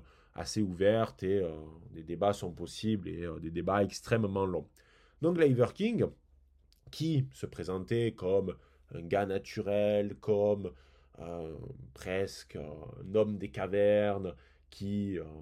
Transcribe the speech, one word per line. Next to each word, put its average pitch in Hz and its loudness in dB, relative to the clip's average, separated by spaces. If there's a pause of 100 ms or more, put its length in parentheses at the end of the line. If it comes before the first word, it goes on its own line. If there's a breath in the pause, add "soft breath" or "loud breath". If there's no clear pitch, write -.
(340 soft breath)
assez 87 -4
ouvertes 101 2
et, 98 2
euh, 85 -2 (400)
des 82 -14
débats 85 2
sont 95 -6
possibles 87 -4
et, 82 -6
euh, 85 -6
des 82 -8
débats 92 2
extrêmement 98 0
longs. 85 -2 (540 soft breath)
Donc, 170 2
Liver 127 6
King, 202 0 (840)
qui 147 0
se - -12
présentait 95 -2
comme 92 0 (380 soft breath)
un 85 -8
gars 98 2
naturel, 101 0
comme, 104 2 (480 soft breath)
euh, 82 -8 (400)
presque, - -6
euh, 76 -10 (340)
un 92 -2
homme 107 4
des 95 -8
cavernes, 101 2 (360 soft breath)
qui, 101 -4
euh, 80 -6 (180)